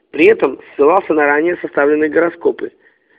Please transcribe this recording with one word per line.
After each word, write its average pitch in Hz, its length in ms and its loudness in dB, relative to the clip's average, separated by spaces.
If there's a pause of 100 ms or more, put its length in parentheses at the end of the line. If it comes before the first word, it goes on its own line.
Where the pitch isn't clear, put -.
(100)
При 151 160 0
этом 151 340 0 (160)
ссылался 170 360 2
на 151 140 0
ранее 156 300 -2
составленные 151 540 -2
гороскопы, 156 640 -4 (460)